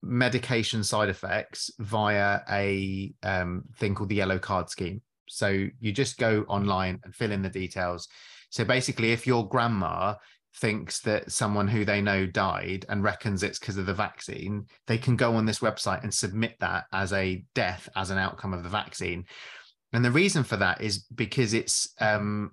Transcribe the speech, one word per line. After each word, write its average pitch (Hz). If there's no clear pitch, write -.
medication 123
side 107
effects -
via 104
a, 98
um, 92
thing 101
called 101
the 107
yellow 95
card 92
scheme. 95
So 98
you 107
just 127
go 110
online 95
and 101
fill 110
in 98
the 95
details. 90
So 120
basically, 117
if 117
your 117
grandma 98
thinks 107
that 107
someone 104
who 107
they 101
know 98
died 92
and 101
reckons 98
it's -
'cause 98
of 95
the 95
vaccine, 101
they 117
can 123
go 117
on 110
this 107
website 104
and 101
submit 110
that 90
as 95
a 95
death, 101
as 95
an 95
outcome 95
of 87
the 87
vaccine. 90
And 120
the 123
reason 160
for 113
that 92
is 104
because 113
it's, -
um, 104